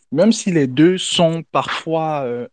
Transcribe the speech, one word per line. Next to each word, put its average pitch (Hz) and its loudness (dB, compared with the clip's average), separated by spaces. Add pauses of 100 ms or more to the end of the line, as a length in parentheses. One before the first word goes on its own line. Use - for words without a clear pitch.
(120)
Même 190 4
si 208 -2
les 156 2
deux 156 2
sont 165 0
parfois, 156 -4
euh, 120 -6